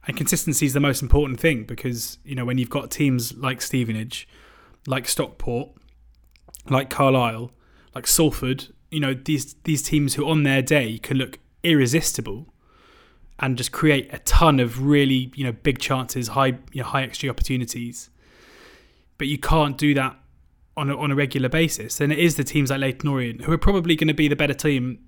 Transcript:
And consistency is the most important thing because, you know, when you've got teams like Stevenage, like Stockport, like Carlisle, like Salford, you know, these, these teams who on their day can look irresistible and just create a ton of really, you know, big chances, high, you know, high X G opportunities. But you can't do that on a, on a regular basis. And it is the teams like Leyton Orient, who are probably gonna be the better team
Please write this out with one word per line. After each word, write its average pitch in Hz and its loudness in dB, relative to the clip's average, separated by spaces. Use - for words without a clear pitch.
And 135 -4
consistency 151 0
is 131 0
the 143 2
most 139 2
important 139 -2
thing 135 -2
because, 120 -10
you 139 -14
know, 127 -6
when 123 -2
you've 120 -4
got 139 -6
teams 127 0
like 131 -6
Stevenage, 110 -4
like 131 -4
Stockport, - -4
like 131 0
Carlisle, 123 0
like - -10
Salford, 135 0
you 156 -4
know, 135 -2
these, 135 -4
these 151 0
teams 147 0
who 143 -2
on 156 4
their 135 2
day 123 2
can - -2
look 131 -2
irresistible 135 2
and 131 0
just 127 -4
create 147 2
a - -12
ton 151 8
of 123 0
really, 135 4
you 139 -4
know, 123 -2
big 120 -2
chances, 127 -4
high, 131 2
you 139 -8
know, 120 -6
high 135 -4
X 123 -8
G 139 -4
opportunities. 120 -4
But 135 -6
you 143 -2
can't 147 2
do 147 2
that 131 0
on 143 -4
a, 139 -4
on 147 -2
a 139 0
regular 135 0
basis. - -2
And 147 2
it 151 0
is 165 4
the 139 0
teams 139 0
like 135 -2
Leyton 135 -2
Orient, 120 -4
who 156 -2
are 165 0
probably 175 4
gonna 156 2
be 151 2
the 147 2
better 143 0
team 127 -2